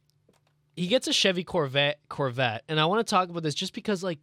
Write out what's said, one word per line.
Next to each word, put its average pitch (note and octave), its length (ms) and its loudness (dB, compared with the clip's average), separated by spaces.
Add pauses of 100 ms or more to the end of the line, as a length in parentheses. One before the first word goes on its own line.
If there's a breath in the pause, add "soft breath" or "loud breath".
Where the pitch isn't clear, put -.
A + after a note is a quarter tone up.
(760)
he F3 120 -4
gets B3 200 2
a D4+ 60 0
Chevy F#3 300 2
Corvette, C#3+ 560 0 (100)
Corvette, B2 580 -2
and D#3 120 0
I D#3 60 4
wanna G#3 180 2
talk F#3 260 2
about E3+ 140 -6
this D3+ 100 0
just - 200 -6
because, G3+ 300 -4
like, F3 200 -4